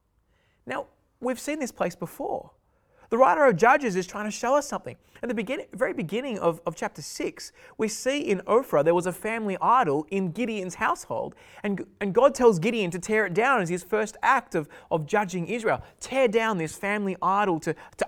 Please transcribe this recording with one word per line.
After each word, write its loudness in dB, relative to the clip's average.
Now, -8
we've -4
seen -6
this -6
place -4
before. -8
The 0
writer 6
of 6
Judges 4
is -2
trying -8
to -6
show -2
us 0
something. -10
At -4
the -2
begin-, -4
very -2
beginning -6
of, 0
of -6
chapter -8
six, -10
we 0
see -2
in 0
Ophrah 2
there 4
was 2
a -4
family -4
idol 2
in -2
Gideon's -6
household, -4
and, -4
and -2
God 4
tells 6
Gideon 0
to -6
tear 0
it -4
down 2
as -2
his -4
first -4
act 2
of, -2
of 0
judging -2
Israel. -2
Tear 2
down 0
this -4
family -2
idol 2
to, -4
to -2